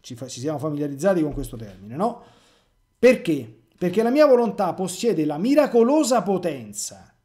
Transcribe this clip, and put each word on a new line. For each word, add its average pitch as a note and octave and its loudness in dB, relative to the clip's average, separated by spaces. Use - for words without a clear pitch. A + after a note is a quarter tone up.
Ci - -16
fa-, B2+ -14
ci A#2+ -14
siamo D3 -6
familiarizzati D3 -2
con D3 -2
questo B2+ -10
termine, G#2 -16
no? A#3 -4
Perché? D#3 2
Perché F#3 -2
la A3+ 0
mia D4+ 4
volontà A3+ 2
possiede F#3 -2
la D3+ -2
miracolosa B3+ 4
potenza C#3 -6